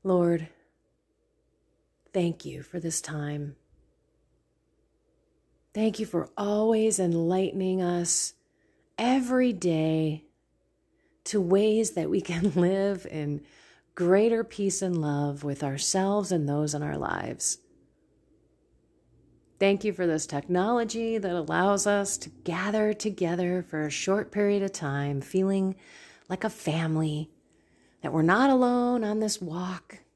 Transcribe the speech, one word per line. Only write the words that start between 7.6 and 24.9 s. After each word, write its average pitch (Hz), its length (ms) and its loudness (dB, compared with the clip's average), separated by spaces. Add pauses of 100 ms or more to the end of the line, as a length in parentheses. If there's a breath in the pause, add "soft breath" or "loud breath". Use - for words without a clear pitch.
us 175 520 -2 (640)
every 254 560 2
day 160 720 0 (1000)
to 214 160 -2
ways 214 520 4
that - 180 -2
we 190 100 2
can 170 320 0
<laughs> 139 40 -6
live 190 540 2
in 147 320 -6 (540 loud breath)
greater 214 480 4
peace 196 380 -2
and 180 180 0
love 143 440 -2
with 143 200 -4
ourselves 190 680 0
and 151 180 0
those 147 240 0
in 147 80 -4
our 147 160 -4
lives. - 640 -4 (2000)
Thank 196 240 4
you 208 100 0
for 180 140 -2
this 156 180 0
technology 226 920 -2
that 190 140 -2
allows 175 560 0
us 202 300 0
to - 120 -12
gather 208 640 -2
together 180 680 -2
for 151 200 -4
a 147 80 -4
short - 400 -2
period 202 320 2
of 196 100 -4
time, 143 480 -4